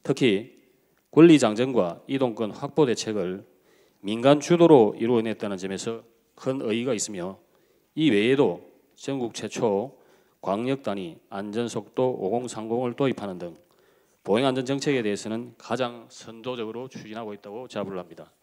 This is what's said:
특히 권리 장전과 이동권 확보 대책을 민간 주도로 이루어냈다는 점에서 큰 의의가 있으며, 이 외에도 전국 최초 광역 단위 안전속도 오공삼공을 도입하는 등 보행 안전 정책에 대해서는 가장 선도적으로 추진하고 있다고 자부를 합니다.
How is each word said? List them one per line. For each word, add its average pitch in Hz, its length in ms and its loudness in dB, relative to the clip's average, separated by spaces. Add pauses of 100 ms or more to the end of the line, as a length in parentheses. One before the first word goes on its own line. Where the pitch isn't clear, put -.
특히 117 580 0 (520)
권리 156 260 10
장전과 123 720 0
이동권 117 420 -2
확보 143 360 0
대책을 101 600 -4 (540)
민간 120 400 4
주도로 160 580 6
이루어냈다는 110 600 -2
점에서 98 440 -8 (320)
큰 135 260 -6
의의가 120 320 -2
있으며, 95 460 -6 (560)
이 151 160 2
외에도 113 580 2 (280)
전국 131 360 -6
최초 107 640 -2 (440)
광역 123 420 -4
단위 95 360 -8 (120)
안전속도 113 880 -4
오공삼공을 117 760 -4
도입하는 110 440 -4
등 85 180 -12 (680)
보행 110 200 2
안전 131 220 0
정책에 139 360 -2
대해서는 110 540 -6
가장 120 540 -8
선도적으로 113 800 -10
추진하고 107 440 -12
있다고 107 360 -14
자부를 98 320 -8
합니다. 85 320 -18 (100)